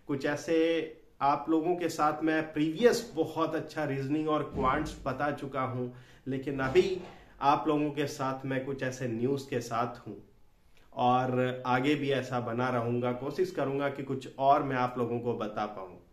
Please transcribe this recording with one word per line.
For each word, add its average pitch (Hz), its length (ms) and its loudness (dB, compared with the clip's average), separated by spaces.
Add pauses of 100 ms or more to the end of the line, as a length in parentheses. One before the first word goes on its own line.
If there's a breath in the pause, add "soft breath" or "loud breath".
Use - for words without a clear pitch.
कुछ 139 200 -4
ऐसे 151 300 0 (640)
आप 139 280 2
लोगों 160 280 2
के 175 120 -2
साथ 156 360 0
मैं 156 180 2 (100)
previous 160 640 4
बहुत 156 380 0
अच्छा 156 300 -4
reasoning 139 440 -2
और 151 140 2 (120)
quants 139 420 0 (100)
बता 139 260 -2
चुका 135 300 -6
हूं, 123 260 -4 (380 loud breath)
लेकिन 135 340 -4
अभी 180 400 4 (420 loud breath)
आप 147 260 4
लोगों 151 220 2
के 143 160 -2
साथ 135 400 -4
मैं 131 180 -2
कुछ 131 180 -6
ऐसे 127 260 -4
news 127 420 -2
के 123 100 0
साथ 117 460 -4
हूं 104 80 -10 (800 soft breath)
और 123 760 2
आगे 131 280 2
भी 135 160 0
ऐसा 123 300 0
बना 117 280 -2
रहूंगा। 120 440 0
कोशिश 151 380 -2
करूंगा 139 380 0
कि 139 140 -6
कुछ 131 260 -6 (100)
और 139 240 6
मैं 135 140 -2
आप 123 220 0
लोगों 120 220 0
को 117 140 0
बता 107 340 -4
पाऊं। 92 260 -12 (180)